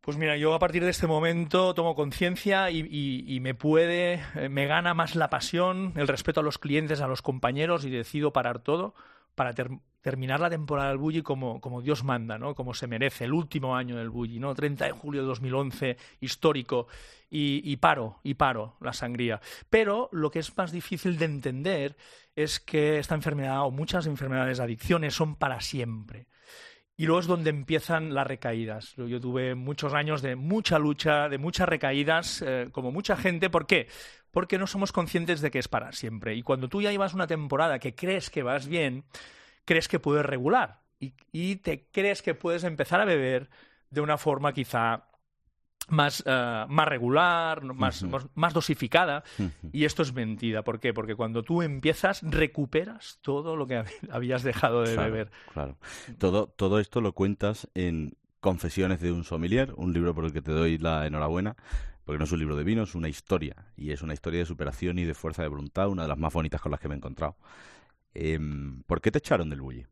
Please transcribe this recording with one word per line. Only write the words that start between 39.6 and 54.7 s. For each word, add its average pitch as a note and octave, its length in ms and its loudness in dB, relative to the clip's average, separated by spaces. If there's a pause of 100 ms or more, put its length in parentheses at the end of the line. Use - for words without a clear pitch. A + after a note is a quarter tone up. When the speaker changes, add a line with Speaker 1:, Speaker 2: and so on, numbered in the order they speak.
Speaker 1:
crees E3 220 4
que - 120 0
puedes D3 240 4
regular. C#3+ 580 2 (180)
Y, C3+ 160 -10 (160)
y F#3 240 -2
te D#3 360 -6
crees G3 300 2
que - 140 0
puedes E3+ 280 -2
empezar E3+ 380 2
a A3 40 4
beber C3 440 2 (400)
de C#3+ 120 -2
una D3 180 2
forma C#3+ 340 2
quizá A#2 520 0 (840)
más, D3 360 2
eh, A#2+ 440 2
más D3+ 180 4
regular, D#3 760 2
no, C3 120 -8
más, C3 300 0
Speaker 2:
Ujú. F2+ 100 -4
Speaker 1:
más, C3+ 220 -4
más D#3+ 180 2
dosificada. D3+ 720 2 (120)
Speaker 2:
Ujú. F#2+ 140 0 (220)
Speaker 1:
Y D3 100 2
esto D3+ 180 0
es C3+ 120 0
mentira. A2 500 -2
¿Por A2 160 -4
qué? A#2+ 140 0
Porque A2 200 -4
cuando A2+ 300 -2
tú E3+ 180 0
empiezas, D#3+ 600 0
recuperas D#3 1000 -2
todo D3+ 360 -2
lo C#3+ 100 -2
que B2+ 120 0
hab-, - 300 -10
habías B2 340 -2
dejado A#2+ 400 2